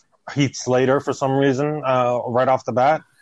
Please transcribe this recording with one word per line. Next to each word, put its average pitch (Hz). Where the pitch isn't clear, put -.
Heath 139
Slater 131
for 139
some 135
reason, 139
uh, 123
right 127
off 131
the 131
bat. 135